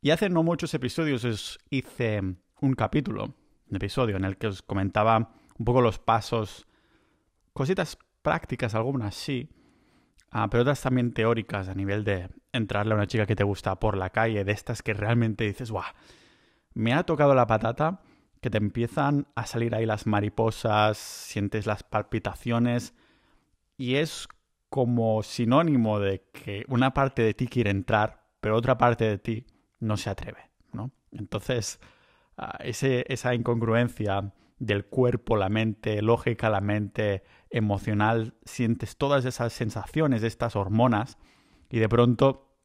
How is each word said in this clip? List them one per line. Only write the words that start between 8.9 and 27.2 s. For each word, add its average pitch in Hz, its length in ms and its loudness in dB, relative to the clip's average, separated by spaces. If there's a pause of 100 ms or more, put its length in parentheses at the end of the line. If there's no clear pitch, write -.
sí, 135 360 -6 (800)
ah, 110 200 -2
pero 120 120 4
otras 135 180 2
también 127 320 0
teóricas 110 560 0
a 95 60 -8
nivel 98 300 -2
de 95 260 -2 (220)
entrarle 107 400 0
a 107 40 2
una 104 120 2
chica 107 180 0
que 107 80 2
te 101 80 0
gusta 101 380 -2
por 107 160 0
la 92 140 -2
calle, 110 340 0
de 101 80 0
estas - 300 -6
que 110 120 -4
realmente 110 480 0
dices, 110 300 -4
"Buah, 92 200 -6 (800)
me 113 220 0
ha 165 80 2
tocado 143 320 4
la 123 140 6
patata", 117 540 0 (380)
que 120 100 -4
te 104 80 0
empiezan 139 760 0
a 113 120 -6
salir 117 280 -2
ahí 110 120 0
las 110 200 -2
mariposas, 107 920 2
sientes - 680 -6
las 104 160 -2
palpitaciones, 117 1120 -2 (840)
y 127 200 -2
es - 320 -4 (400)
como 113 560 2
sinónimo 123 720 2
de 98 340 -2
que 101 360 -12
una 127 260 2
parte 139 280 0